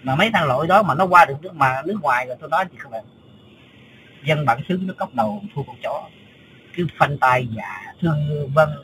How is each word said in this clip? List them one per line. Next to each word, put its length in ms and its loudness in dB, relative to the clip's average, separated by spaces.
Mà 140 -2
mấy 140 4
thằng 180 2
lội 180 0
đó 160 6
mà 120 0
nó 120 2
qua 180 8
được 180 0
nước, 120 -14
mà 320 0
nước 160 -4
ngoài 240 0
rồi, 140 -10
tôi 100 -12
nói 220 0
chị 100 -20
các 80 -18
bạn, 140 -12
dân 220 0
bản 220 0
xứ 140 -2
nó 160 -8
cốc 160 -6
đầu 280 -4
thua 80 -6
con 200 -12
chó. 260 -8
Cứ 120 -2
phanh 200 0
tay 380 2
dạ, 440 -14
thưa 140 0
vâng. 160 4